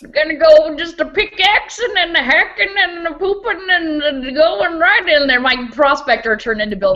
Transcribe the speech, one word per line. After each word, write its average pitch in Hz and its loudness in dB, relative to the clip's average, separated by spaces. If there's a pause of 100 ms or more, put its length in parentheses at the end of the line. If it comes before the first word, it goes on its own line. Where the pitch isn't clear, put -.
We're - -20
gonna 311 -2
go 311 6
just 330 -10
a 311 0
pickaxing 415 -2
and 339 -2
a 294 2
hacking 381 0
and 349 -2
a 330 -4
pooping 381 -4
and, 330 0
and 269 -4
going 339 0
right 370 2
in 294 2
there. 254 2
My 247 -2
prospector 254 0
turned 220 -4
into 208 -4
Bill 190 0